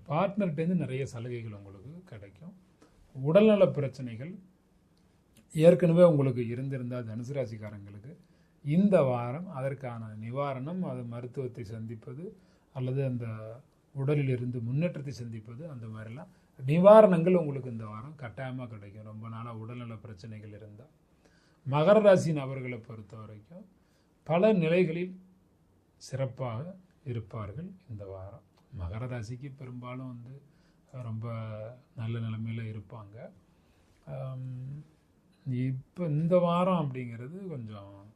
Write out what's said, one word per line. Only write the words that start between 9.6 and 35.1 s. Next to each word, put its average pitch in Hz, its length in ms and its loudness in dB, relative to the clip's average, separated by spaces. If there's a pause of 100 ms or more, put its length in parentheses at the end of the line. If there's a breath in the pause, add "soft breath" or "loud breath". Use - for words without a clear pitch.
நிவாரணம், 139 600 -6
அது 131 220 -6
மருத்துவத்தை 120 600 -8
சந்திப்பது 117 720 -12 (360 soft breath)
அல்லது 131 320 -2
அந்த 123 220 -4 (640)
உடலில் 139 360 0
இருந்து 123 320 -2
முன்னேற்றத்தை 135 520 -2
சந்திப்பது, 117 560 -12
அந்த 120 180 -14
மாதிரிலாம் 110 400 -12 (400 soft breath)
நிவாரணங்கள் 185 680 10
உங்களுக்கு 139 360 0
இந்த 113 160 -8
வாரம் 110 320 -14
கட்டாயமா 127 480 -10
கிடைக்கும். 107 380 -16
ரொம்ப 110 240 -14
நாளா 113 280 -12
உடல்நல 117 400 -12
பிரச்சனைகள் 107 560 -16
இருந்தா. 107 320 -20 (840 soft breath)
மகர 160 300 8
ராசி 185 320 8
நபர்களை 131 460 -6
பொறுத்த 113 380 -16
வரைக்கும் 110 480 -18 (580 soft breath)
பல 196 300 4
நிலைகளில் 170 680 0 (760)
சிறப்பாக 131 800 -6 (280)
இருப்பார்கள் 117 640 -8 (200)
இந்த 101 160 -12
வாரம். 95 360 -14 (380)
மகர 104 260 -8
ராசிக்கு 123 500 -10
பெரும்பாலும் 123 500 -12
வந்து, 127 360 -16 (520 soft breath)
அஹ், 127 80 -10
ரொம்ப 113 300 -8 (640)
நல்ல 117 220 -4
நிலைமையில 113 600 -6
இருப்பாங்க. 107 500 -16 (760 soft breath)
ஆம், 131 800 -10 (640)